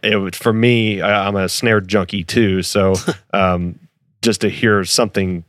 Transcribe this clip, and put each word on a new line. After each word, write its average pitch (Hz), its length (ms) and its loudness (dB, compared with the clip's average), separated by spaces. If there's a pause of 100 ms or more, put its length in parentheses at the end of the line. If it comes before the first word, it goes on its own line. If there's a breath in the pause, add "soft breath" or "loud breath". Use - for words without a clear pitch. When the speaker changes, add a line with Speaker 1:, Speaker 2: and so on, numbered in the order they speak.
Speaker 1:
it 107 140 0
would, 95 180 -4
for 117 160 0
me, 110 480 2
I, 101 260 0
I'm 101 80 0
a 92 140 0
snare 110 320 2
junkie 95 420 -2
too. 95 400 2
So, 95 320 2 (200)
Speaker 2:
<laughs> - 180 -20
Speaker 1:
um, 90 480 0 (420)
just 110 200 0
to 107 80 0
hear 104 340 0
something 95 640 -2